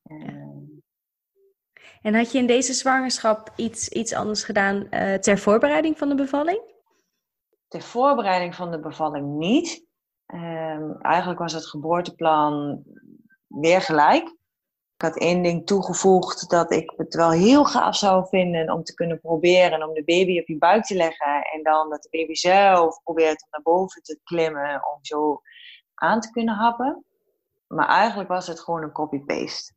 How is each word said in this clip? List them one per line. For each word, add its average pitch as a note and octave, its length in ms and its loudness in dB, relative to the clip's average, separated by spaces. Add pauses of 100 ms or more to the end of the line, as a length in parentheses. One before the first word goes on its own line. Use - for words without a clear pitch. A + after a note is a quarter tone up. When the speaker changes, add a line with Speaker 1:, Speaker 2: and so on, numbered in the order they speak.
Speaker 1:
Ja. - 140 -20
Speaker 2:
Eh. C#3+ 360 -16 (1500)
Speaker 1:
En G#3+ 140 0
had A#3+ 160 0
je C#4 60 0
in B3 100 2
deze B3 260 2
zwangerschap B3+ 840 0
iets, - 340 -6
iets - 240 -6
anders G#3 300 -4
gedaan, G3+ 460 -2
eh, G3 240 -2
ter G3 240 2
voorbereiding D4 600 2
van C#4+ 120 -2
de C#4+ 60 0
bevalling? D4 460 -2 (1040)
Speaker 2:
Ter E3 140 -12
voorbereiding G3+ 760 0
van F3 160 -8
de D#3+ 80 -8
bevalling D3 580 -6
niet. A#3 480 -2 (400)
Ehm, D#3+ 680 -10 (100)
eigenlijk F3 380 -2
was E3 140 -6
het D#3+ 140 -10
geboorteplan D3+ 1160 -2 (640)
weer E3 340 2
gelijk. E3 460 4 (680)
Ik E3 140 -2
had - 80 -8
één F3 260 2
ding E3+ 220 0
toegevoegd, F#3 840 2
dat E3+ 220 2
ik - 260 -2
het - 180 -8
wel E3 160 4
heel A#3 340 6
gaaf E3 300 0
zou F#3 320 2
vinden F3 440 0
om E3 120 -4
te - 100 -14
kunnen E3 260 -4
proberen E3 680 4
om D#3+ 60 -8
de D#3 100 -6
baby F3 360 2
op E3 80 -8
je D#3 100 -6
buik G3 260 4
te G3+ 120 -6
leggen. D3+ 460 -2
En D#3 220 -6
dan D#3 260 2
dat D3 140 -10
de - 60 -20
baby D#3+ 240 -6
zelf F3+ 680 4
probeert D#3+ 400 0
om - 80 -20
naar D3+ 100 -12
boven F3+ 420 0
te D3+ 200 -14
klimmen D#3 500 -4 (200)
om D3 80 -14
zo D3+ 400 -2 (520)
aan - 260 0
te A3+ 120 -10
kunnen A3+ 240 -4
happen. A#3+ 500 -2 (640)
Maar D#3+ 200 -2
eigenlijk G3 420 0
was F3+ 180 -4
het E3 120 -10
gewoon E3 240 -6
een D3+ 80 -10
copy-paste. - 840 -8